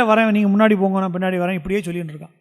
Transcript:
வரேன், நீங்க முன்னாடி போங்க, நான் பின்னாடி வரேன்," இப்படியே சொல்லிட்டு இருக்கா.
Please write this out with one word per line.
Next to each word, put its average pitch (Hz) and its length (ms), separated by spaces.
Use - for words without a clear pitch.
வரேன், 220 280
நீங்க 208 180
முன்னாடி 214 300
போங்க, 190 200
நான் 190 140
பின்னாடி 185 240
வரேன்," 175 160
இப்படியே 185 280
சொல்லிட்டு 170 320
இருக்கா. 151 160